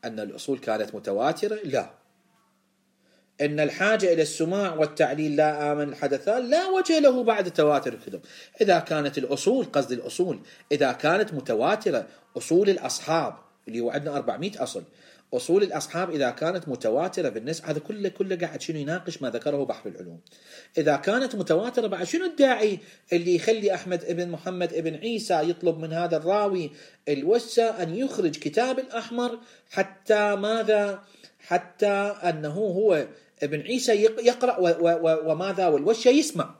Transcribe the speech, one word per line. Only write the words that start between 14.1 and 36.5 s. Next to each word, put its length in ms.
أربعمية 460
أصل، 200
أصول 280
الأصحاب 480
إذا 200
كانت 380
متواترة 600
بالنسبة، 420
هذا 80
كله، 300
كله 280
قاعد 240
شنو 180
يناقش 440
ما 80
ذكره 340
بحر 240
العلوم. 320
إذا 180
كانت 400
متواترة 500
بعد 180
شنو 200
الداعي 540
اللي 220
يخلي 400
أحمد 300
ابن 240
محمد 440
ابن 220
عيسى 560
يطلب 280
من 140
هذا 240
الراوي 540
الوشا 760
أن 120
يخرج 360
كتاب 480
الأحمر 600
حتى 680
ماذا؟ 680
حتى 540
أنه 300
هو 520
ابن 180
عيسى 320
يق-، 280
يقرأ 380
و-، 40
و-، 460
و-، 220
وماذا؟ 380
والوشا 400
يسمع. 520